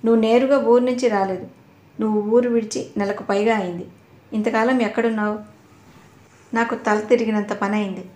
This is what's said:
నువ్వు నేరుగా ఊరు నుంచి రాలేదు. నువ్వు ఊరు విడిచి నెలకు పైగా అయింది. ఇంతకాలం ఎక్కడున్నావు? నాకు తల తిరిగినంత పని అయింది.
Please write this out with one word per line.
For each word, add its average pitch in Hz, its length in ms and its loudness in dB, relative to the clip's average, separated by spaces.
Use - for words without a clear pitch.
నువ్వు 226 160 4
నేరుగా 247 360 4
ఊరు 240 260 4
నుంచి 247 240 0
రాలేదు. 190 400 -2
నువ్వు 214 360 2
ఊరు 247 120 2
విడిచి 233 480 -2
నెలకు 202 260 -4
పైగా 208 320 0
అయింది. 180 320 -6
ఇంతకాలం 226 480 0
ఎక్కడున్నావు? 214 580 -2
నాకు 233 200 0
తల 214 240 0
తిరిగినంత 214 540 0
పని 202 220 -4
అయింది. 190 300 -4